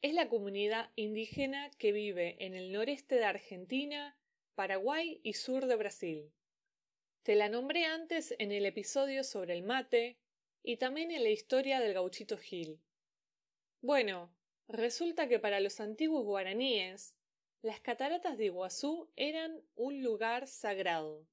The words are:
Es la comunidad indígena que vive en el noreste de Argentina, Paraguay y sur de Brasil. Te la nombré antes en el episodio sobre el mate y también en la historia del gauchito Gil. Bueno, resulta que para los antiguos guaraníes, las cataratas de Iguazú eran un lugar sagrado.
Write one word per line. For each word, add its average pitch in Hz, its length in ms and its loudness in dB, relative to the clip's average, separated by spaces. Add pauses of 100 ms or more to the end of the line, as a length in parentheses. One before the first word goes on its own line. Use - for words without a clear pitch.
Es 294 120 2
la 320 160 2
comunidad 208 640 0
indígena 269 840 -4
que 208 120 4
vive 202 540 -2
en 185 80 -8
el 185 180 -8
noreste 254 440 -2
de 233 100 6
Argentina, 254 880 -4 (380)
Paraguay 220 720 0
y 214 100 -2
sur 262 320 0
de 247 100 4
Brasil. 170 560 -4 (920)
Te 208 120 6
la 208 140 6
nombré 277 360 2
antes 320 520 -2
en 202 140 -2
el 202 140 2
episodio 269 580 0
sobre 185 320 -2
el 175 80 -4
mate 247 560 2 (440)
y 233 140 -2
también 302 340 -2
en 302 120 0
la 220 60 6
historia 262 500 2
del 214 160 2
gauchito 190 420 -2
Gil. 160 420 -8 (1040)
Bueno, 208 500 0 (360)
resulta 269 600 0
que 233 120 6
para 202 200 2
los 196 200 0
antiguos 240 440 0
guaraníes, 202 920 0 (480)
las 220 180 -4
cataratas 285 560 -2
de 214 80 2
Iguazú 190 680 -2
eran 320 480 -4 (120)
un 269 280 -2
lugar 233 440 0
sagrado. 165 840 -2